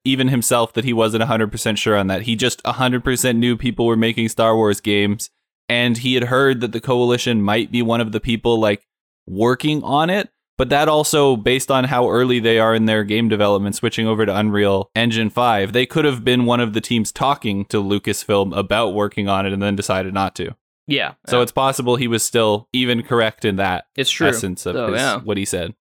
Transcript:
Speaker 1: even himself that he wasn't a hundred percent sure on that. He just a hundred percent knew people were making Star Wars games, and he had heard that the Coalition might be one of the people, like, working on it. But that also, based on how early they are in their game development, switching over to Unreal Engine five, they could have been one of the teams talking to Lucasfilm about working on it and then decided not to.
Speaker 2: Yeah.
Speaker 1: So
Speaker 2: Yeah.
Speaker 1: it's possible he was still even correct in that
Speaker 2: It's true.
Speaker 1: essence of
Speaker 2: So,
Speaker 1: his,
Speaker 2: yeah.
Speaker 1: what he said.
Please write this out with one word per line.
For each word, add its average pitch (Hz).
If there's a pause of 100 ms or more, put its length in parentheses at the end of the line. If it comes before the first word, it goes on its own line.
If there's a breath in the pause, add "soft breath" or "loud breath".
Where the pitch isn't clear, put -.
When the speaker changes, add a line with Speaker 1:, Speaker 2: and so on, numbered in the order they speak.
Speaker 1:
even 131
himself 120
that 120
he 123
wasn't 110
a 113
hundred 110
percent 110
sure 107
on 98
that. 95
He 117
just 120
a 117
hundred 127
percent 127
knew 120
people 117
were 117
making 113
Star 113
Wars 104
games, 104 (380)
and 120
he 127
had 123
heard 131
that 113
the 113
Coalition 120
might 104
be 120
one 117
of 110
the 107
people, 117
like, 104 (460)
working 123
on 151
it. 196 (280)
But 127
that 147
also, 147
based 123
on 131
how 123
early 123
they 113
are 113
in 110
their 110
game 110
development, 101
switching 113
over 110
to 98
Unreal 101
Engine 113
five, 107
they 127
could 151
have 127
been 123
one 120
of 113
the 110
teams 113
talking 110
to -
Lucasfilm 101
about 101
working 101
on 98
it 98
and 98
then 101
decided 95
not 98
to. - (340)
Speaker 2:
Yeah. 123 (140)
Speaker 1:
So 120
Speaker 2:
Yeah. 123
Speaker 1:
it's 120
possible 131
he 120
was 113
still 110
even 123
correct 113
in 101
that 95
Speaker 2:
It's 135
true. 160
Speaker 1:
essence 104
of 95
Speaker 2:
So, 113
Speaker 1:
his, 110
Speaker 2:
yeah. 123
Speaker 1:
what 104
he 98
said. 87